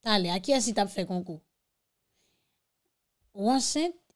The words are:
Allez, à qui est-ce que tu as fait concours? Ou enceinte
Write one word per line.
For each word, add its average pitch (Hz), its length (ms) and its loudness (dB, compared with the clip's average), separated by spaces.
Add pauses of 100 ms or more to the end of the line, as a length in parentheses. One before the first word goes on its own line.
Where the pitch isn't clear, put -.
Allez, 190 200 4
à 180 100 -2
qui 277 140 2
est-ce 240 160 2
que 214 60 -2
tu - 40 2
as 202 80 2
fait 185 180 -4
concours? 180 360 -6 (1900)
Ou 202 160 0
enceinte 294 400 0 (240)